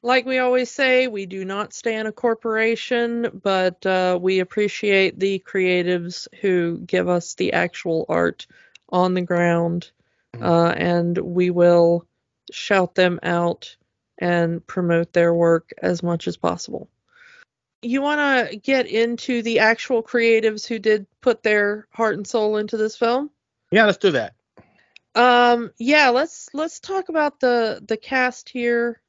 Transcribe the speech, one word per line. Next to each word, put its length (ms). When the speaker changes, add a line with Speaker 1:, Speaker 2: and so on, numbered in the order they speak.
Speaker 1:
Like 240
we 120
always 320
say, 380
we 180
do 180
not 280
stand 340
a 60
corporation, 1300
but, 440
uh, 340
we 200
appreciate 760
the 200
creatives 920
who 380
give 300
us 260
the 200
actual 540
art 380
on 240
the 80
ground, 680
Speaker 2:
Mm. 60
Speaker 1:
uh, 300
and 440
we 340
will 540
shout 440
them 280
out 540
and 480
promote 460
their 220
work 380
as 200
much 260
as 80
possible. 520
You 200
wanna 540
get 300
into 560
the 180
actual 420
creatives 640
who 120
did 280
put 220
their 480
heart 240
and 120
soul 300
into 200
this 200
film? 340
Speaker 2:
Yeah, 140
let's 140
do 140
that. 220
Speaker 1:
Um, 640
yeah, 320
let's, 440
let's 260
talk 280
about 320
the, 460
the 100
cast 520
here 600